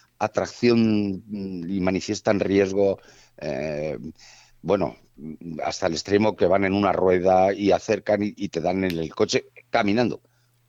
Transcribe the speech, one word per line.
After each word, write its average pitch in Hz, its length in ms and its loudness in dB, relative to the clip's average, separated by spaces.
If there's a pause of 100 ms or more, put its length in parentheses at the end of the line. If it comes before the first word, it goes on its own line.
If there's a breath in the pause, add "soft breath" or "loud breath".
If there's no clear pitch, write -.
(200 soft breath)
atracción, 104 1080 0
mm, 95 420 -8
y 98 120 -4
manifiestan 95 580 0
riesgo, 98 600 2 (380 soft breath)
eh, 76 600 -6 (640 loud breath)
bueno, 82 340 0 (680)
hasta 82 240 -4
el 85 60 0
extremo 101 420 0
que 104 120 0
van 98 180 2
en 95 80 0
una 98 200 2
rueda 92 600 4
y 98 180 2
acercan 101 520 0
y, 104 140 -4
y 98 120 -6
te 82 120 -6
dan 90 220 -2
en 87 140 -2
el 80 160 -6
coche 113 320 -2 (240)
caminando, 110 520 0 (480)